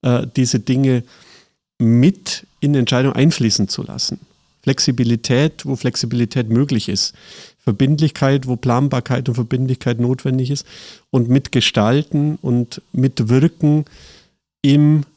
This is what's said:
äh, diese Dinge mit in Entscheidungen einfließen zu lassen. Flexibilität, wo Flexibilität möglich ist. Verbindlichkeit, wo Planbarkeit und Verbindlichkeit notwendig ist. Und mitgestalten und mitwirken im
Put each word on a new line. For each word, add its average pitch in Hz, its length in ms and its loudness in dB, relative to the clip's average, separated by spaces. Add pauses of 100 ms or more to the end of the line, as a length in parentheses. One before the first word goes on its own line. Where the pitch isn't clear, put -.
äh, 123 340 0
diese 123 260 0
Dinge 127 420 0 (760)
mit 123 680 2 (140)
in 143 140 0
Entscheidungen 131 420 0
einfließen 117 520 2
zu - 140 -8
lassen. - 360 -8 (440)
Flexibilität, 127 1040 0
wo 135 100 -4
Flexibilität 120 720 -4
möglich 123 400 0
ist. - 260 -4 (480)
Verbindlichkeit, 139 840 0
wo 123 100 -2
Planbarkeit 127 720 -2
und 120 60 -2
Verbindlichkeit 127 680 -2
notwendig 127 500 -2
ist. 143 160 -6 (440)
Und 120 180 0
mitgestalten 131 1120 0
und 120 380 -2 (120)
mitwirken 135 920 2 (760)
im 147 400 4 (140)